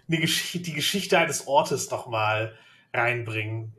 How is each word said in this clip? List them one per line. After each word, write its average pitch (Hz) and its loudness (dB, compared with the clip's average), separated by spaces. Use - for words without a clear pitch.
eine 160 0
Geschi-, - 0
die 165 -6
Geschichte 185 2
eines 143 0
Ortes 143 2
noch 110 -6
mal 110 0
reinbringen, 113 -2